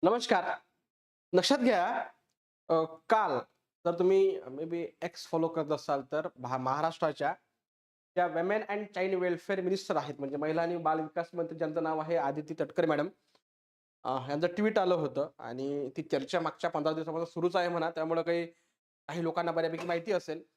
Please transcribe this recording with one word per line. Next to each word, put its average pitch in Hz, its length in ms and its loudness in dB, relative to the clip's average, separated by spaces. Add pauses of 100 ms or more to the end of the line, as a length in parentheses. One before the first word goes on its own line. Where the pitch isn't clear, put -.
नमस्कार. 233 400 4 (880)
लक्षात 180 240 6
घ्या, 233 520 2 (600)
अ, 160 140 4 (260)
काल 214 220 4 (540)
जर 170 140 0
तुम्ही 190 420 4
maybe 160 440 -6 (160)
X 175 140 -8
फॉलो 165 320 -2
करत 160 240 -2
असाल 143 300 0 (100)
तर 151 240 -2
भा-, 127 220 -4
महाराष्ट्राच्या 147 760 0 (840)
ज्या 175 120 4
women 180 400 0
and 208 180 -4 (120)
child 185 220 0
welfare 180 400 -2
minister 185 380 0
आहेत, 143 220 -4
म्हणजे 139 180 -4
महिला 156 240 0
आणि 170 160 0
बाल 160 220 2
विकास 165 340 -4
मंत्री, 170 240 -4
ज्यांचं 156 260 -2
नाव 156 160 0
आहे 160 180 0
आदिती 151 360 -2
तटकरे 160 320 0
मॅडम, 156 240 2 (920)
अ, 127 260 -4
यांचं 151 180 0
ट्वीट 208 320 2
आलं 180 160 4
होतं 147 340 -2 (100)
आणि 131 580 -6
ती 160 40 -6
चर्चा 147 380 -2
मागच्या 160 300 -4
पंधरा 156 240 0
दिवसापासून 160 320 -4
सुरूच 170 300 -2
आहे 175 140 2
म्हणा, 170 220 -2
त्यामुळं 165 300 0
काही, 170 240 0 (600)
काही 165 160 -4
लोकांना 165 280 0
बऱ्यापैकी 165 360 -2
माहिती 170 240 0
असेल. 165 320 -2 (140)